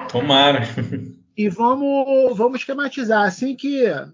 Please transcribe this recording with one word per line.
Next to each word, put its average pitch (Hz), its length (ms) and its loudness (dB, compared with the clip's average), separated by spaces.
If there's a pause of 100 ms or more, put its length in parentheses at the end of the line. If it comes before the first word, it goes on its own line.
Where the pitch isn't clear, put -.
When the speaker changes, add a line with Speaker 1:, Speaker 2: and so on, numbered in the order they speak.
(100)
Speaker 1:
Tomara. 139 500 4 (760)
Speaker 2:
E 208 120 0
vamos, 262 880 0
vamos 240 240 0
esquematizar. 262 680 -2
Assim 247 280 -4
que 269 300 -2 (300)